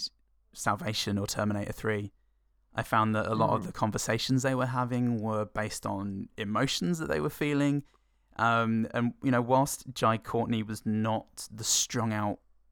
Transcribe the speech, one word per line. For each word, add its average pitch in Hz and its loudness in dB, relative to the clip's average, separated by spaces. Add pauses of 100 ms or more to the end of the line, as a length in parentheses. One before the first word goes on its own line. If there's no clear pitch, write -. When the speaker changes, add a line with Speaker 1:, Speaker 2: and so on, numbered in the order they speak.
(540)
Speaker 1:
Salvation 107 -2
or 101 -2
Terminator 104 -2
three. 104 -4 (600)
I 113 -2
found 110 2
that 107 0
a 110 0
lot 110 4
of 107 2
Speaker 2:
Hmm. - -6
Speaker 1:
the - -10
conversations 113 0
they 131 0
were 127 0
having 123 0
were 107 0
based 107 -6
on 101 -4
emotions 131 0
that 160 -4
they 156 0
were 151 0
feeling. 143 2 (540)
Um, 113 2
and, 120 0 (100)
you 135 2
know, 123 4
whilst 127 2
Jai 113 2
Courtney 113 -2
was 107 -8
not 110 -2
the 110 -10
strung-out, 107 0 (320)